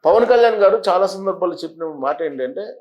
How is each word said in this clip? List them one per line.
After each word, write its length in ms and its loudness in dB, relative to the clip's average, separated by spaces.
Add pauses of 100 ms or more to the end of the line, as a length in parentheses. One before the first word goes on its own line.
పవన్ 240 4
కళ్యాణ్ 320 4
గారు 160 4 (100)
చాలా 180 2 (100)
సందర్భాల్లో 480 -4
చెప్పిన 240 -10 (180)
మాట 120 -2 (100)
ఏంటంటే 360 -8 (180)